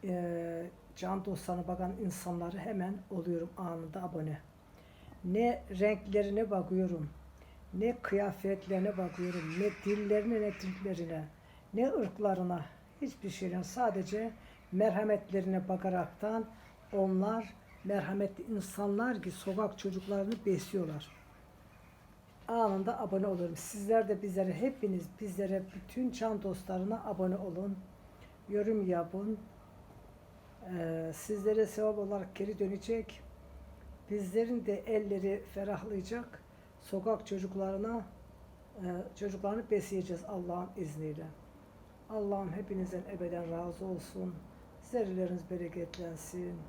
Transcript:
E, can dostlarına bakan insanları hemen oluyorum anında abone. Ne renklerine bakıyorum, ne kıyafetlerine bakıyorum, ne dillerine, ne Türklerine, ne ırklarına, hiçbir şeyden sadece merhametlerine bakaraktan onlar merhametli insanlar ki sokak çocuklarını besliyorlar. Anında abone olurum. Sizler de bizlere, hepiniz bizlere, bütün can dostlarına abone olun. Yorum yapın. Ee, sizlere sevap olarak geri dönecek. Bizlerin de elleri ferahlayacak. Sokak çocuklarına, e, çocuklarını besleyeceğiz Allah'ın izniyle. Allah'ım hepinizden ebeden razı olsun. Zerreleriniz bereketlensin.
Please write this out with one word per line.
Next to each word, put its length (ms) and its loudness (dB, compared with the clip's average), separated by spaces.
E, 600 -2
can 280 -2
dostlarına 440 -2
bakan 240 -2
insanları 540 -2
hemen 360 -2
oluyorum 460 -2
anında 460 -4
abone. 360 -2
Ne 380 4
renklerine 720 4
bakıyorum, 600 2
ne 280 2
kıyafetlerine 920 2
bakıyorum, 640 -2
ne 100 4
dillerine, 560 4
ne 180 2
Türklerine, 680 -4
ne 180 4
ırklarına, 720 2
hiçbir 280 -4
şeyden 320 -2
sadece 720 0
merhametlerine 960 4
bakaraktan 760 2
onlar 640 4
merhametli 600 0
insanlar 760 0
ki 80 -4
sokak 480 -2
çocuklarını 560 0
besliyorlar. 600 0
Anında 520 4
abone 260 2
olurum. 300 0
Sizler 520 2
de 140 0
bizlere, 320 2
hepiniz 540 0
bizlere, 420 0
bütün 380 -2
can 300 0
dostlarına 640 -2
abone 320 2
olun. 420 -2
Yorum 400 4
yapın. 500 0
Ee, 440 0
sizlere 520 4
sevap 320 2
olarak 360 -2
geri 240 -2
dönecek. 640 0
Bizlerin 560 2
de 200 2
elleri 560 2
ferahlayacak. 880 -4
Sokak 460 0
çocuklarına, 800 -2
e, 100 -4
çocuklarını 540 -2
besleyeceğiz 540 2
Allah'ın 520 -2
izniyle. 480 -4
Allah'ım 400 0
hepinizden 500 -2
ebeden 380 -2
razı 360 -4
olsun. 480 -4
Zerreleriniz 680 0
bereketlensin. 1040 -6